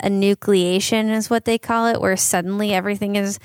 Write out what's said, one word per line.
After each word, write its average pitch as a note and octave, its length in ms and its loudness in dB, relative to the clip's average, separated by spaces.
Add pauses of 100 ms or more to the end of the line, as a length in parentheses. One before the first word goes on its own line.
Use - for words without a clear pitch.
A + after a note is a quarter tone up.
a G3+ 100 0
nucleation G3 1000 2
is A3 200 -2
what A#3 160 0
they A#3 100 0
call A3+ 300 -2
it, A#3 160 0
where F#3+ 160 2
suddenly G3+ 560 -2
everything G3+ 420 -2
is, G3 280 -4